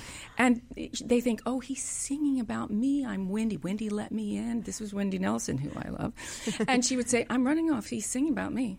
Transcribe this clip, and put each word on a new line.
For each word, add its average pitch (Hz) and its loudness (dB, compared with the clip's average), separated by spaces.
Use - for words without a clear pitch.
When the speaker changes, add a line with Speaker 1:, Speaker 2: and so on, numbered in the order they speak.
Speaker 1:
And 247 6
they 240 4
think, 233 2
"Oh, 254 0
he's 254 -6
singing 277 0
about 226 -2
me. 269 2
I'm 190 -2
Wendy. 214 0
Wendy 202 -2
let 208 -4
me 208 -2
in." 226 -2
This 190 -8
was 202 -8
Wendy 196 0
Nelson, 196 0
who 139 -4
I - -6
love. - -4
Speaker 2:
<laughs> 220 0
Speaker 1:
And 254 4
she 262 2
would 247 0
say, 226 4
"I'm 247 2
running 320 4
off. 220 -2
He's 220 -4
singing 277 2
about 202 -2
me." 214 -2